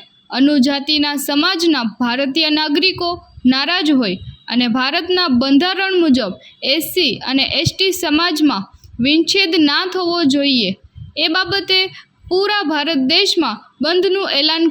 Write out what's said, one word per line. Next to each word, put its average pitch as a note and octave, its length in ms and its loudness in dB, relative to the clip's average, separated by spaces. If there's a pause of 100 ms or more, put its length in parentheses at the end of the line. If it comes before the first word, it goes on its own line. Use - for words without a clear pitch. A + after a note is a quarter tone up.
(380)
અનુજાતિના C#4+ 880 2
સમાજના D#4 640 0 (160)
ભારતીય C#4 560 0
નાગરિકો E4+ 520 0 (420)
નારાજ D4 360 0 (120)
હોય F#3+ 220 -2 (300)
અને A#3+ 160 0 (100)
ભારતના E4+ 640 0
બંધારણ F4+ 600 2
મુજબ B3 280 2 (420)
એસ D#4 200 -2
સી D4+ 200 0 (160)
અને C4 140 2 (160)
એસ E4 140 0
ટી F#4+ 280 -2
સમાજમાં D4+ 680 0 (380)
વિચ્છેદ E4 480 2 (160)
ના D#4 140 0 (100)
થવો F4 240 -2 (160)
જોઈએ, C4+ 380 0 (520)
એ - 20 2 (100)
બાબતે F#4+ 440 -2 (500)
પૂરા G4+ 420 0
ભારત D4 300 0 (120)
દેશમાં E4+ 480 0 (220)
બંધનું F4+ 560 0
એલાન D#4+ 320 0